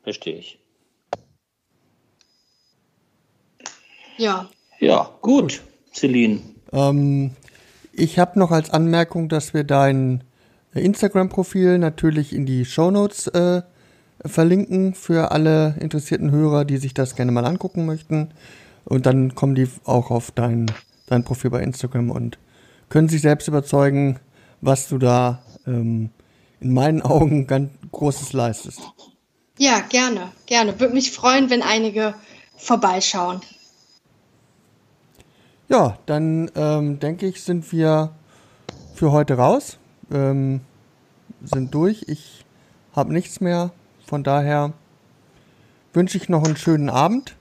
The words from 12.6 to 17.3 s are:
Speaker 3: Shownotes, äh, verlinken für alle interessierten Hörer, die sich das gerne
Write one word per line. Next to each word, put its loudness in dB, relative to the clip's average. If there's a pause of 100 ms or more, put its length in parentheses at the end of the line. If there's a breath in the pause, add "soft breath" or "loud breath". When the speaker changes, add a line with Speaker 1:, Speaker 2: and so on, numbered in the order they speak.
Speaker 3:
Shownotes, 0
äh, 0 (640 soft breath)
verlinken 2
für 0
alle 4
interessierten -2
Hörer, 2
die -2
sich -6
das -2
gerne 0